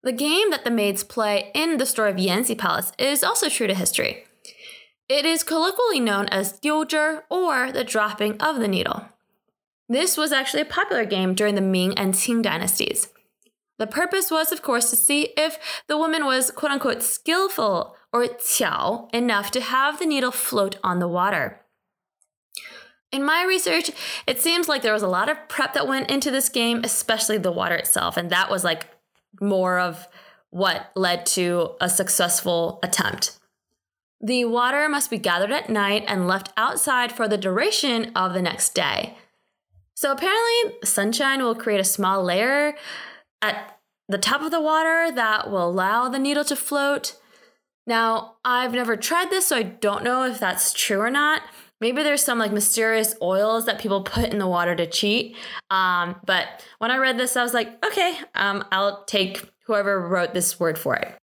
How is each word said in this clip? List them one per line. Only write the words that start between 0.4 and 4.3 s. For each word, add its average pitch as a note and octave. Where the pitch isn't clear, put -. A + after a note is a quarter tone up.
that -
the A3
maids G#3
play G#3
in D#4
the B3+
story G#3+
of F#3
Yanxi F#3
Palace -
is C#4
also G#4
true A#3+
to F#3+
history. -